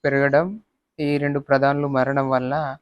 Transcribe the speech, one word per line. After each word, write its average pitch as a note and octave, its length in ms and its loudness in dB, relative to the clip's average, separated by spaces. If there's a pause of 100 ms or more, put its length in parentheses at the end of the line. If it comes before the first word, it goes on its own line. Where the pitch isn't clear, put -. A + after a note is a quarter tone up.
పెరగడం, C#3+ 560 2 (400)
ఈ D3 160 0
రెండు C#3+ 220 -2
ప్రధానులు C#3 480 2
మరణం C3+ 440 0
వల్ల C3 500 -2